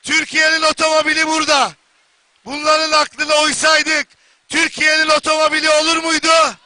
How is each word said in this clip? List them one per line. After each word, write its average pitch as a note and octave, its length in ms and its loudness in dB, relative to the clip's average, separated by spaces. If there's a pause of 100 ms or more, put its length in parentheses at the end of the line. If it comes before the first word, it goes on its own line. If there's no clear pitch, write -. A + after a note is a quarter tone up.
Türkiye'nin D#4 580 0
otomobili D#4 640 0
burada. D4 440 0 (760)
Bunların D#4 460 -2
aklına D4+ 500 0
uysaydık D4+ 640 0 (420)
Türkiye'nin D#4 600 0
otomobili D#4 600 0
olur D#4 280 2
muydu? D#4+ 580 0 (100)